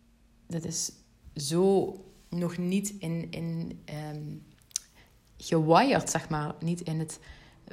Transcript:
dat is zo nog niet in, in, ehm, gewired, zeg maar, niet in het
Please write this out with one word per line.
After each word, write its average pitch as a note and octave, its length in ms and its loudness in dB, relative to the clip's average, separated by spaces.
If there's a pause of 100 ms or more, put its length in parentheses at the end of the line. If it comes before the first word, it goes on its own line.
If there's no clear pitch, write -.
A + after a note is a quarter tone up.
(460)
dat E3 180 -6
is - 280 -4 (420)
zo F3 600 4 (340)
nog F3 280 -2
niet F#3 420 0
in, E3 320 -4
in, E3 540 -6
ehm, D3+ 520 -10 (1000)
gewired, E3 760 4
zeg - 180 -2
maar, D3+ 320 -2
niet E3+ 200 -2
in D#3+ 180 -4
het D#3 200 -6 (540)